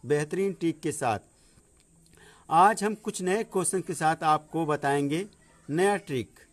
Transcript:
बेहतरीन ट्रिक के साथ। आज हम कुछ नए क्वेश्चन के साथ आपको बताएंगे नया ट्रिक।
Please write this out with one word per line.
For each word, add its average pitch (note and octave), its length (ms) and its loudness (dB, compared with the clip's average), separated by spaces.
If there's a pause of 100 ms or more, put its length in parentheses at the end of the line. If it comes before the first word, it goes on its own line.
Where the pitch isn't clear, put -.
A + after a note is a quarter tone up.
बेहतरीन D3+ 480 -2
ट्रिक E3 260 -4
के D3+ 120 -4
साथ। A#2 280 -2 (1300)
आज G3 340 6
हम G#3 120 -2
कुछ G#3 260 -8
नए F#3 220 -2
क्वेश्चन F#3 380 -2
के E3+ 120 -8
साथ D#3+ 300 0
आपको D#3 420 0
बताएंगे D3 600 0 (440)
नया F#3+ 280 2
ट्रिक। C3 420 -8 (140)